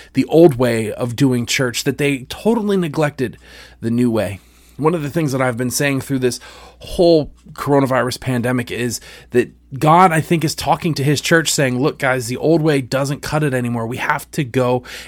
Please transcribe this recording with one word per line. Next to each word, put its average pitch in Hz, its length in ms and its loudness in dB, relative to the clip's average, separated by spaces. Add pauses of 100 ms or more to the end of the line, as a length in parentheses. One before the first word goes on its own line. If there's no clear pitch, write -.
(120)
the 135 140 2
old 156 300 6
way 117 360 0
of 120 240 -6
doing 127 300 2
church, 123 380 -2
that 135 140 -2
they 143 260 -2
totally 208 520 0
neglected 147 640 -2 (420)
the 113 100 -4
new 120 180 2
way. 101 300 -2 (380)
One 156 180 0
of 165 80 -4
the 143 80 -6
things 151 220 -2
that 131 100 -2
I've 127 140 0
been 123 140 -2
saying 139 320 -2
through 135 180 -4
this 123 180 0 (400)
whole 170 540 2 (200)
coronavirus 131 680 0
pandemic 123 500 -2
is 113 300 -4 (300)
that 120 220 2 (260)
God, 170 340 6
I 160 80 0
think, 160 240 0
is 147 100 -2
talking 160 400 -2
to 131 100 -4
his 143 160 2
church 165 300 2
saying, 123 300 0
"Look, 139 180 -2
guys, 127 300 -2
the 127 80 -4
old 160 260 2
way 151 180 2
doesn't 135 400 -4
cut 151 220 -2
it 147 100 0
anymore. 120 340 -2
We 127 100 -6
have - 360 -4
to 156 120 -2
go 123 400 0 (240)